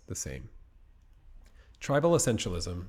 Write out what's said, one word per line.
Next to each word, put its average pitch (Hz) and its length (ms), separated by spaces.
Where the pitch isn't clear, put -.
the 82 80
same. 65 340
Tribal 147 320
essentialism 92 760